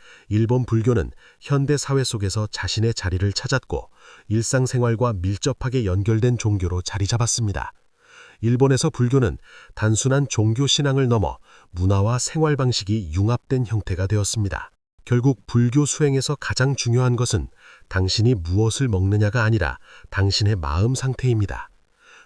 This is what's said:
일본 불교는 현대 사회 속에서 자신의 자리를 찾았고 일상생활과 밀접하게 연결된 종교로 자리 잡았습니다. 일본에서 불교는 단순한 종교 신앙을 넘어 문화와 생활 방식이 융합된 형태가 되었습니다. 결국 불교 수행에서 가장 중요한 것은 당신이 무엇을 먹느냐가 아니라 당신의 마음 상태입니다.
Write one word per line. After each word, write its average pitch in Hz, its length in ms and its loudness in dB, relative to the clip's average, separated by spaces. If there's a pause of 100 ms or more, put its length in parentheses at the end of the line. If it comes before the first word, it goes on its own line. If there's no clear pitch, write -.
(280)
일본 117 360 0
불교는 110 480 0 (280)
현대 143 360 0
사회 135 280 -2
속에서 107 460 -4
자신의 110 440 -2
자리를 92 380 -2
찾았고 - 560 -4 (400)
일상생활과 120 840 0
밀접하게 117 720 -2
연결된 110 540 2
종교로 90 440 -2
자리 - 240 -4
잡았습니다. 107 640 -2 (680)
일본에서 127 500 2
불교는 123 480 2 (360)
단순한 127 540 2
종교 110 380 0
신앙을 135 420 2
넘어 107 300 0 (320)
문화와 98 480 2
생활 151 380 0
방식이 110 580 -2
융합된 120 520 0
형태가 95 420 -2
되었습니다. 104 640 -2 (340)
결국 123 400 0
불교 123 400 2
수행에서 139 480 0
가장 131 400 -2
중요한 123 420 2
것은 110 320 -2 (400)
당신이 101 460 2
무엇을 107 540 0
먹느냐가 104 560 0
아니라 98 340 0 (320)
당신의 101 460 2
마음 87 380 0
상태입니다. 120 760 -2 (560)